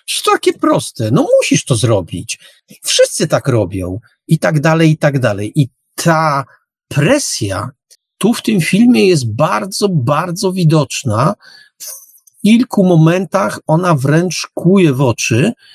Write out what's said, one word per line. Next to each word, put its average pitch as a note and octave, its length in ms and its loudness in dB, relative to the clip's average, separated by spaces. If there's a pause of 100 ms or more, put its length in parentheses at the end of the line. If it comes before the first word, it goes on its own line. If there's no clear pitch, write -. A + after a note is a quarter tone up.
Przecież - 160 -8
to G#4 100 0
takie F4+ 200 0
proste, - 580 -2
no G#3 160 2 (100)
musisz - 280 0
to B2+ 120 0
zrobić. F#2+ 640 -2 (440)
Wszyscy - 440 0
tak D3 220 -2
robią", F#2+ 500 -2 (280)
i E3 120 2
tak E3 220 0
dalej, D#3+ 300 2
i D#3 80 0
tak C#3+ 200 0
dalej. G#2+ 420 -4
I B2+ 80 0 (260)
ta D#3 500 0 (440)
presja C3+ 840 -2 (480)
tu A3+ 160 0
w - 80 -6
tym G#3+ 180 0
filmie A3 460 2
jest C3 280 0
bardzo, G3+ 540 -2
bardzo E3+ 640 -2
widoczna. D3+ 800 0 (440)
W - 80 -18 (560)
kilku G#3+ 420 2
momentach F#3 840 2
ona E3+ 280 2
wręcz D#3+ 600 -2
kłuje F3 380 2
w B2+ 80 -4
oczy, C3+ 520 0 (220)